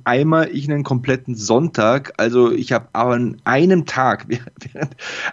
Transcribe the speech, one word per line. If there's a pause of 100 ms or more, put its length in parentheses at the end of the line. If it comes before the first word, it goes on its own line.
Eimer,
ich
einen
kompletten
Sonntag.
Also
ich
hab
aber
an
einem
Tag,
<laughs>
während (380)